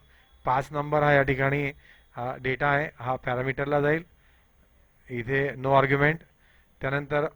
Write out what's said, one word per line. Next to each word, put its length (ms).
पाच 260
नंबर 320
हा 100
या 100
ठिकाणी, 480
अ, 240
डेटा 260
आहे, 220
हा 160
पॅरामीटरला 680
जाईल, 220
इथे 420
no 200
argument. 340
त्यानंतर 540